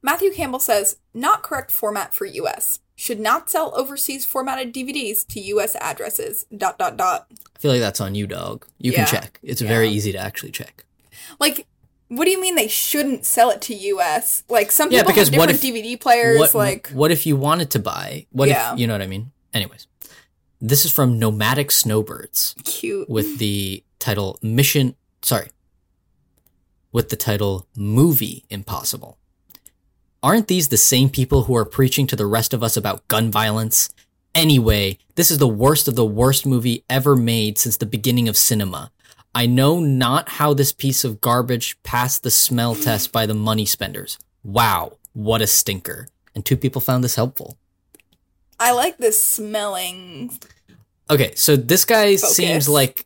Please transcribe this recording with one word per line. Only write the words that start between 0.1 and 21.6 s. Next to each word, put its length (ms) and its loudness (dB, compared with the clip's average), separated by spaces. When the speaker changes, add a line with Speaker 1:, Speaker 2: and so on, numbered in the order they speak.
Speaker 1:
Campbell 280 -6
says, 380 0
"Not 300 0
correct 280 -8
format 440 -4
for 100 -6
U 220 -8
S. 320 -4
Should 260 -6
not 300 0
sell 260 -2
overseas 480 -6
formatted 480 -6
D 120 -8
V 80 -8
Ds 320 -4
to 160 -12
U 200 -2
S 160 -4
addresses, 720 -8
dot, 220 -4
dot, 180 -4
dot." 300 -2
Speaker 2:
I 20 -20
feel 140 2
like 80 2
that's 200 -2
on 140 -6
you, 120 -4
dog. 380 -10
You 140 -2
can 80 2
Speaker 1:
Yeah. 60 4
Speaker 2:
check. 360 -4
It's 180 -8
Speaker 1:
Yeah. 80 -2
Speaker 2:
very 200 4
easy 240 -2
to 60 -8
actually 340 -10
check. 320 -16
Speaker 1:
Like, 260 -2
what 180 -2
do 40 4
you 100 0
mean 140 -4
they 140 0
shouldn't 580 -4
sell 240 4
it 120 -2
to 120 -10
U 260 -4
S? 480 -2
Like, 220 2
some 220 2
Speaker 2:
Yeah, 80 4
Speaker 1:
people 140 4
Speaker 2:
because 160 6
Speaker 1:
have 80 4
Speaker 2:
what 100 6
Speaker 1:
different 160 2
Speaker 2:
if, 100 -4
Speaker 1:
D 80 -6
V 0 -
D 140 -8
players, 420 4
Speaker 2:
what, 160 4
Speaker 1:
like 360 -2
Speaker 2:
what 200 2
if 160 0
you 100 2
wanted 360 0
to 80 0
buy? 500 -8
What 180 2
Speaker 1:
Yeah. 260 0
Speaker 2:
if, 40 -6
you 80 0
know 80 -2
what 80 -4
I 60 -6
mean? 240 -10
Anyways, 360 -6
this 240 2
is 80 -2
from 260 2
Nomadic 540 0